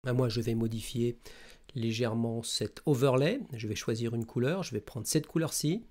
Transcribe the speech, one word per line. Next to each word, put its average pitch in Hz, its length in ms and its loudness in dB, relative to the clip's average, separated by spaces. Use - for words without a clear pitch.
Ben, 127 80 0
moi 123 160 4
je 113 120 0
vais 113 140 0
modifier 113 640 -2
légèrement 113 680 0
cet - 440 -4
overlay. 143 540 4
Je 113 160 -6
vais 107 80 -2
choisir 117 380 -2
une 117 120 -2
couleur. 147 360 0
Je - 100 -8
vais 104 80 -2
prendre - 260 -10
cette 156 200 2
couleur-ci 160 640 0